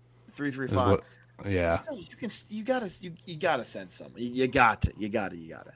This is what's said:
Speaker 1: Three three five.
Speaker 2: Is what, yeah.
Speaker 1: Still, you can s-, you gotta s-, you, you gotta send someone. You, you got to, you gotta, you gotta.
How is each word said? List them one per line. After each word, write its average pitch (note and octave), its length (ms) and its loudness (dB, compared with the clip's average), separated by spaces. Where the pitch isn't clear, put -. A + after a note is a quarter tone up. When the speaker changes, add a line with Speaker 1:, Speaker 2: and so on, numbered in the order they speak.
Speaker 1:
Three C#3+ 200 -4
three C3 160 -4
five. A#2+ 320 4
Speaker 2:
Is - 40 -14
what, G2+ 80 -2
yeah. F2 260 2
Speaker 1:
Still, B3+ 220 -6
you - 160 -16
can A#3+ 160 -8
s-, - 180 -2
you G#3+ 140 -8
gotta B3+ 220 -2
s-, - 160 -8
you, F3 120 -12
you E3 100 -8
gotta D3+ 300 2
send F#2+ 260 -8
someone. D2 300 -10
You, B2 80 -2
you B2+ 180 2
got B2 360 6
to, - 140 2
you G#2 120 -2
gotta, G2 260 -2
you E2 180 -12
gotta. G#1 220 -18